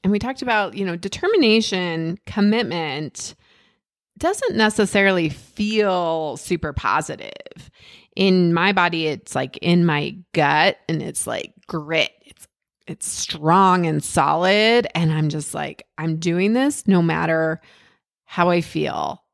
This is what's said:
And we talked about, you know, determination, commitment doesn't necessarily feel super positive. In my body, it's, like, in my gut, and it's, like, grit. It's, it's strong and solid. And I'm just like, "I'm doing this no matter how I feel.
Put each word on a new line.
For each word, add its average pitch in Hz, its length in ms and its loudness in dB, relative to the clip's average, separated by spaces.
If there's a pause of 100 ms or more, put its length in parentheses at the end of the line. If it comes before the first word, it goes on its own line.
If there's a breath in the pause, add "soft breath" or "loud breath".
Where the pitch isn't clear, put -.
And 190 80 2
we 208 80 2
talked 254 220 -6
about, 214 320 0
you 196 120 -4
know, 180 120 -4
determination, 196 1300 0
commitment 170 1080 -2 (800 soft breath)
doesn't 403 380 -2
necessarily 196 760 2
feel 180 1040 -2
super 160 380 -6
positive. - 960 -6 (440 loud breath)
In 185 380 4
my 180 200 4
body, 165 340 0
it's, - 260 -8
like, 131 240 -6
in 170 280 4
my 147 320 -2 (160)
gut, 151 440 2 (120)
and 156 120 -4
it's, - 240 -8
like, - 280 -8 (140)
grit. 156 440 -2 (140)
It's, - 220 -20 (380)
it's - 220 -12
strong 175 800 4
and 151 180 0
solid. 190 920 2
And 160 180 0
I'm 156 180 0
just 147 240 -6
like, 147 340 -10 (100)
"I'm 160 200 -4
doing 180 340 0
this 269 340 0
no 190 160 6
matter 160 600 0 (640 soft breath)
how 175 240 0
I 175 100 4
feel. 143 640 -4 (100)